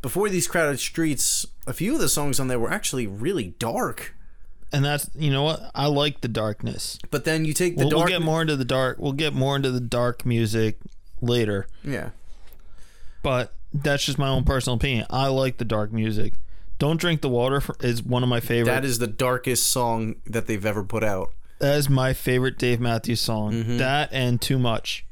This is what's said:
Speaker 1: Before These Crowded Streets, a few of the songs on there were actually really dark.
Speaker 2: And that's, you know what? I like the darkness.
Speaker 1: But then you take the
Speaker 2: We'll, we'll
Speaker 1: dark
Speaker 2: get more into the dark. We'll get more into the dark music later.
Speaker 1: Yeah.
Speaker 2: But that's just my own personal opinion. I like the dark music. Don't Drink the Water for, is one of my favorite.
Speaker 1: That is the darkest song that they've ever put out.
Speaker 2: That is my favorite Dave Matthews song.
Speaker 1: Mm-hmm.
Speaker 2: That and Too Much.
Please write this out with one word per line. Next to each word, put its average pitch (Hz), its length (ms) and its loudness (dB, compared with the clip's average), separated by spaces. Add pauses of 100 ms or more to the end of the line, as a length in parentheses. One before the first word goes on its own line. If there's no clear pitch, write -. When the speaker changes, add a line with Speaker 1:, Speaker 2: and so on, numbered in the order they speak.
Speaker 1:
Before 190 260 0
These 180 180 0
Crowded 151 320 0
Streets, - 680 0 (200)
a - 60 -4
few 214 220 -2
of 208 60 2
the 147 100 4
songs 143 280 2
on 131 100 2
there 123 120 0
were 117 100 0
actually 135 360 -2
really 107 520 -4
dark. 123 540 -4 (600)
Speaker 2:
And 139 120 2
that's, 147 300 -2
you 143 160 0
know 135 140 2
what? - 300 -2
I 139 120 0
like 147 340 2
the 123 80 -4
darkness. 110 720 -4 (120)
Speaker 1:
But 147 140 -2
then 160 200 0
you 156 80 0
take 180 240 0
the 139 80 2
Speaker 2:
We'll, 147 60 2
we'll 151 100 4
Speaker 1:
dark 175 100 4
Speaker 2:
get 175 120 0
more 160 200 0
into 156 140 0
the 131 80 0
dark. 131 340 0
We'll 143 140 -2
get 143 200 -2
more 135 240 0
into 135 140 0
the 123 100 0
dark 120 460 0
music 113 520 2 (420)
later. 113 460 0 (180)
Speaker 1:
Yeah. 127 260 -6 (1120)
Speaker 2:
But 127 320 -2 (180)
that's 143 320 0
just 139 140 -2
my 143 100 2
own 135 160 2
personal 127 320 2
opinion. 120 320 0
I 135 200 0
like 131 300 0
the 120 60 -4
dark 107 280 0
music. 107 420 4 (440)
Don't 156 220 2
Drink 165 220 2
the 143 60 6
Water 131 320 4
for, - 200 -2
is 120 220 2
one 123 220 2
of 123 40 4
my 120 120 4
favorite. 120 320 4
Speaker 1:
That 131 120 0
is 120 140 2
the 120 80 0
darkest 123 640 0
song 113 460 0 (100)
that 110 200 -2
they've 107 200 -2
ever 104 180 0
put 107 180 -2
out. 98 280 2 (300)
Speaker 2:
That 143 160 4
is 143 120 2
my 131 240 4
favorite 127 460 0
Dave 120 220 2
Matthews 117 400 0
song. 107 320 -2
Speaker 1:
Mm-hmm. 117 260 -2
Speaker 2:
That 135 340 0
and 123 300 0
Too 135 160 0
Much. - 540 -2